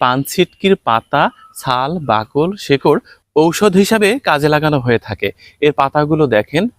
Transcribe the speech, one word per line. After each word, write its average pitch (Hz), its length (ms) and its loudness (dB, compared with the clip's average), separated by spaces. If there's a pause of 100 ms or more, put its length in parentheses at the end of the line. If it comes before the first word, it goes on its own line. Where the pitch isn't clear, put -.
পান 127 160 0 (140)
ছিটকির 190 440 0 (120)
পাতা, 123 360 0 (360)
ছাল, 131 320 -4 (200)
বাকল, 110 460 -2
শেকড় 147 440 0 (360)
ঔষধ 165 400 2
হিসাবে 202 320 2 (200)
কাজে 151 200 0
লাগানো 147 320 0
হয়ে 120 260 0
থাকে। 101 220 -6 (340)
এর 143 160 2
পাতাগুলো 151 480 0
দেখেন 123 380 0 (140)